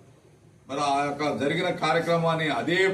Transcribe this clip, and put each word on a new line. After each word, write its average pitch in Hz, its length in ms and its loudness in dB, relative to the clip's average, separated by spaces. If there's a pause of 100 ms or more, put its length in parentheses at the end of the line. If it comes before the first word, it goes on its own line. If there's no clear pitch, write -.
(680)
మరి 143 140 -4 (100)
ఆ 139 40 2 (120)
యొక్క 143 140 -6 (200)
జరిగిన 165 260 0 (160)
కార్యక్రమాన్ని 160 640 2 (120)
అదే 175 200 0 (140)